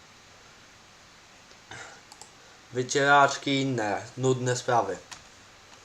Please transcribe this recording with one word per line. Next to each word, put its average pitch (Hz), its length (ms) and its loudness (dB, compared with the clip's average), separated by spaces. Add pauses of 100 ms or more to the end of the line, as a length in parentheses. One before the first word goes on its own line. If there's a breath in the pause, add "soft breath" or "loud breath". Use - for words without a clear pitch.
(2750 loud breath)
Wycieraczki 139 800 2
i 135 120 0
inne 107 400 -2 (140)
nudne 127 400 0
sprawy. 104 420 -2 (880)